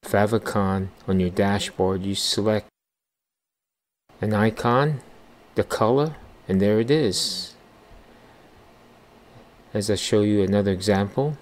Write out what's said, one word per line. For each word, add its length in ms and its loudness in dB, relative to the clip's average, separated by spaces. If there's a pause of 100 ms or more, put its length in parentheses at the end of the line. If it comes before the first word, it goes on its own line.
favicon 840 0 (180)
on 100 2
your 120 2
dashboard, 720 -2
you 100 -4
select 540 -2 (1500)
an 120 0
icon, 680 0 (560)
the 80 0
color, 500 0 (320)
and 140 0
there 180 2
it 140 0
is. 640 -2 (2250)
As 160 -2
I 60 2
show 240 0
you 240 2
another 260 2
example 720 0